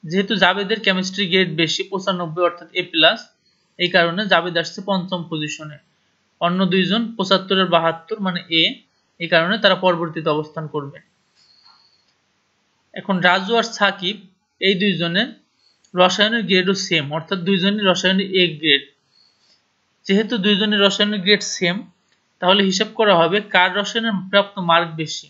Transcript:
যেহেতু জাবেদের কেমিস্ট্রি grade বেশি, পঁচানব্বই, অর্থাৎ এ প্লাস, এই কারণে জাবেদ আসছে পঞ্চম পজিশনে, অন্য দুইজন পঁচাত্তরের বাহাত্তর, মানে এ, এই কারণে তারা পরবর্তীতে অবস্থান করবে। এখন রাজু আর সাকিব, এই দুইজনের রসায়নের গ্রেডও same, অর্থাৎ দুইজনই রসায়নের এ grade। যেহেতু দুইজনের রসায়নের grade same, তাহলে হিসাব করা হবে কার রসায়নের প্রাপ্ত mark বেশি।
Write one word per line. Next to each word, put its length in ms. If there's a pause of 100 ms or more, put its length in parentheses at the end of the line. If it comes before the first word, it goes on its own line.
যেহেতু 340
জাবেদের 440
কেমিস্ট্রি 460
grade 300
বেশি, 260
পঁচানব্বই, 600
অর্থাৎ 300
এ 100
প্লাস, 460 (500)
এই 100
কারণে 380
জাবেদ 320
আসছে 280
পঞ্চম 440
পজিশনে, 480 (640)
অন্য 260
দুইজন 500
পঁচাত্তরের 500
বাহাত্তর, 540
মানে 200 (100)
এ, 240 (440)
এই 100
কারণে 300
তারা 160
পরবর্তীতে 560
অবস্থান 360
করবে। 320 (2000)
এখন 260
রাজু 360
আর 60
সাকিব, 540 (440)
এই 140
দুইজনের 520 (680)
রসায়নের 480
গ্রেডও 320
same, 380
অর্থাৎ 260
দুইজনই 460
রসায়নের 500
এ 240
grade। 240 (1200)
যেহেতু 340
দুইজনের 420
রসায়নের 400
grade 200
same, 500 (480)
তাহলে 240
হিসাব 320
করা 220
হবে 240
কার 360
রসায়নের 360 (180)
প্রাপ্ত 280
mark 320
বেশি। 400